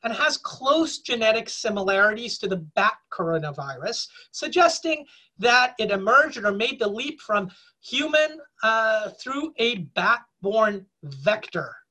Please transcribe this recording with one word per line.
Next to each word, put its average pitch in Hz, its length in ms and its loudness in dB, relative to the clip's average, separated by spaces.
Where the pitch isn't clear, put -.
and 233 120 -4
has 294 240 0
close 302 600 -2
genetic 226 460 0
similarities 202 920 0
to 202 100 -6
the 185 80 -2
bat 190 380 0
coronavirus, 151 960 -6
suggesting 330 720 0
that 247 400 4
it 214 120 -2
emerged 240 480 4
or 208 140 0
made 226 260 -2
the - 100 0
leap 247 320 -8
from 202 300 -2
human, 302 580 0
uh, 220 480 2
through 285 360 -6
a 233 220 0
bat-borne 202 920 0
vector. 151 760 -4